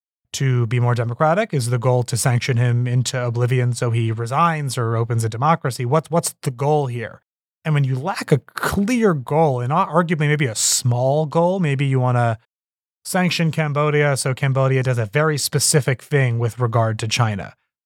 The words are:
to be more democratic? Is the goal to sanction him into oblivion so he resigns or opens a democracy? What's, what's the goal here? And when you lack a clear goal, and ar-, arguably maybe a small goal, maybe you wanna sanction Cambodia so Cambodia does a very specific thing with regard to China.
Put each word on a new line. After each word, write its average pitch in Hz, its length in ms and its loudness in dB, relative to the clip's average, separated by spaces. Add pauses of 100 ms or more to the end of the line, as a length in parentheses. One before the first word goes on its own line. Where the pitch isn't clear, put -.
(320)
to 123 340 0
be 120 140 0
more 120 160 2
democratic? 156 580 0
Is 120 160 -2
the 123 80 0
goal 123 240 2
to 120 140 -4
sanction 123 400 0
him 120 320 2
into 123 360 0
oblivion 120 480 0
so 117 200 -2
he 113 180 0
resigns 135 680 -2
or 117 200 -2
opens 117 260 0
a 113 60 -2
democracy? 131 560 0
What's, 151 260 0
what's 170 320 -2
the 143 80 -2
goal 139 380 0
here? 117 340 -10 (420)
And 156 80 0
when 143 120 2
you 131 120 -2
lack 170 360 -4
a 135 60 4
clear 202 760 0
goal, 143 460 0
and 123 120 -2
ar-, 175 320 2
arguably 156 220 0
maybe 147 200 2
a 110 100 -4
small 131 720 0
goal, 170 340 2
maybe 143 260 0
you 131 140 2
wanna 120 380 2 (680)
sanction 175 480 0
Cambodia 147 640 0
so 131 180 -2
Cambodia 131 480 0
does 123 160 0
a 110 80 -2
very 151 320 0
specific - 640 -2
thing 127 360 0
with 117 200 -2
regard 113 400 0
to 110 100 -4
China. 107 460 -2 (320)